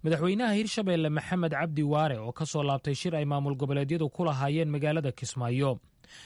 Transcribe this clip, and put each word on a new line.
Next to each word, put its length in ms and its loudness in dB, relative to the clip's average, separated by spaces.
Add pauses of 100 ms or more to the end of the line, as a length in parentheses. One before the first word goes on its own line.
madaxweynaha 500 2
Hirshabeelle 560 0
Maxamed 420 0
Cabdi 300 0
Waare 360 2
oo 140 -6
ka 140 -4
soo 160 -2
laabtay 320 0
shir 220 -2
ay 80 0
maamul 320 0
goboleedyadu 560 0
ku 120 -2
lahaayeen 440 2
magaalada 440 0
Kismaayo. 680 -2 (460)